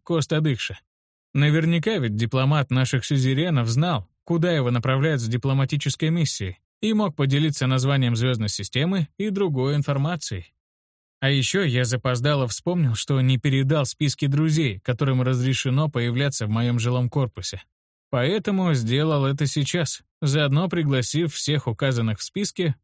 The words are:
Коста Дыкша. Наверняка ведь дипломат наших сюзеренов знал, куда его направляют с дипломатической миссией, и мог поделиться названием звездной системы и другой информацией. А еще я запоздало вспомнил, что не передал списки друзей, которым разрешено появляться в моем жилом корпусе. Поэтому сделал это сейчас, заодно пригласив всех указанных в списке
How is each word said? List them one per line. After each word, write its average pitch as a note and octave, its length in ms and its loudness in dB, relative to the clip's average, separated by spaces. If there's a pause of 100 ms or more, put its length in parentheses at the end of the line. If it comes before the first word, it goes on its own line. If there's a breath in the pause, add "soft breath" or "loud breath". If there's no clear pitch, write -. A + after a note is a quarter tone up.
Коста D#3 380 0
Дыкша. C3 380 -2 (540)
Наверняка D#3+ 640 2
ведь A2+ 180 0
дипломат C3 560 0
наших B2+ 340 0
сюзеренов C3+ 640 0
знал, C3+ 400 0 (160)
куда E3+ 260 0
его B2+ 200 2
направляют C3+ 500 0
с A2+ 60 -4
дипломатической C3+ 840 0
миссией, D3 480 -2 (240)
и A3 120 0
мог G#3 220 0
поделиться C#3+ 520 2
названием C3 480 2
звездной A2+ 340 0
системы D#3 580 -2 (100)
и G#3 120 -4
другой D3 460 0
информацией. C#3+ 760 -4 (720)
А C3+ 80 2
еще C#3+ 340 0
я B2+ 200 0
запоздало B2+ 640 0
вспомнил, D3+ 480 0
что C3+ 240 0
не C3 180 4
передал C3+ 480 0
списки D3 420 -2
друзей, D3 520 0
которым B2+ 420 0
разрешено C3 680 0
появляться B2 560 -2
в G#2 40 -2
моем A#2+ 300 0
жилом B2 300 0
корпусе. A#2 520 -4 (480)
Поэтому F3+ 640 0
сделал C#3 520 2
это C#3 200 0
сейчас, D3 560 -2 (200)
заодно D3 480 2
пригласив D3+ 640 0
всех C#3+ 340 -2
указанных A#2 520 0
в - 40 -12
списке F#3 600 -2